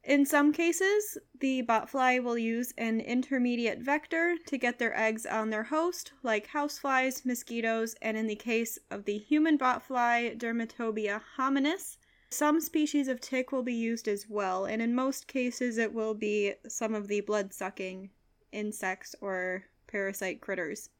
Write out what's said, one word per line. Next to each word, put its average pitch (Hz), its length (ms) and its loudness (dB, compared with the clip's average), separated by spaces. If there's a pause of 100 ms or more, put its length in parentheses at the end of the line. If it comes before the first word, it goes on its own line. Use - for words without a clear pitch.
In 285 220 6
some 294 300 6
cases, 381 640 2 (200)
the 262 240 0
botfly 254 640 2
will 240 140 0
use 226 400 -2
an 226 220 0
intermediate 247 800 0
vector 320 560 0 (100)
to 285 100 -4
get 240 220 0
their 226 200 0
eggs 220 280 0
on 220 240 -2
their 214 140 -2
host, 330 480 -2 (100)
like 214 260 -2
houseflies, 269 760 0
mosquitoes, 226 760 -2
and 214 160 -2
in 220 100 -2
the 214 80 -2
case 226 440 -2 (120)
of 202 140 -8
the 208 140 -2
human 302 400 4
botfly, 240 760 2
Dermatobia 226 840 -2 (160)
hominis, 277 640 0 (320)
some 302 280 4
species 294 480 0
of 254 140 -2
tick 254 320 -4
will 262 100 0
be 247 120 -2
used 226 340 -2
as 202 220 -4
well, 190 340 -2
and 220 160 -2
in 233 140 2
most 262 340 -2
cases 247 480 -2
it 220 160 0
will 220 220 -2
be 208 400 0 (120)
some 220 280 -4
of 208 120 -4
the 208 140 0
blood-sucking 196 880 -4 (440)
insects 208 680 -6
or 185 440 -4 (220)
parasite 196 540 -4
critters. 180 600 -6